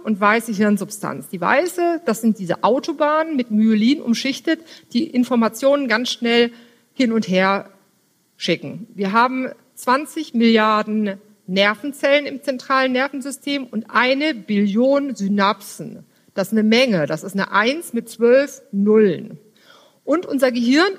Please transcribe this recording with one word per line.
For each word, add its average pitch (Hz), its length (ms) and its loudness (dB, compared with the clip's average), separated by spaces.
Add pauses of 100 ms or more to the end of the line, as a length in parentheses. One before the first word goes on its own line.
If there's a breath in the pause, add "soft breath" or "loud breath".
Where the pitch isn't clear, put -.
und 214 160 -2
weiße 220 320 2
Hirnsubstanz. 196 760 -2
Die 185 100 -10
weiße, 330 680 0
das 214 160 -2
sind 220 160 2
diese 170 260 -6
Autobahnen 302 720 0
mit 247 140 -4
Myelin 220 520 2
umschichtet, 269 580 -2 (340 loud breath)
die 240 120 0
Informationen 254 840 0
ganz 240 220 0
schnell 233 420 0 (420 loud breath)
hin 240 200 0
und 220 160 0
her 190 400 0 (680)
schicken. 165 580 -6
Wir 190 200 -4
haben 254 360 0 (260)
zwanzig 294 580 -4
Milliarden 214 840 2 (280)
Nervenzellen 269 800 0
im - 160 -10
zentralen 262 500 -2
Nervensystem 277 720 -4
und 226 240 -8
eine 269 440 0
Billion 226 840 0
Synapsen. 202 880 -4 (280 soft breath)
Das 190 140 -2
ist - 60 -6
eine 214 100 2
Menge. 220 440 2
Das 156 160 -4
ist 196 100 -10
eine 196 180 -4
Eins 247 400 0
mit 233 160 -6
zwölf 247 540 2 (100)
Nullen. 202 680 2 (680 soft breath)
Und 330 200 0
unser 269 260 0
Gehirn 262 480 2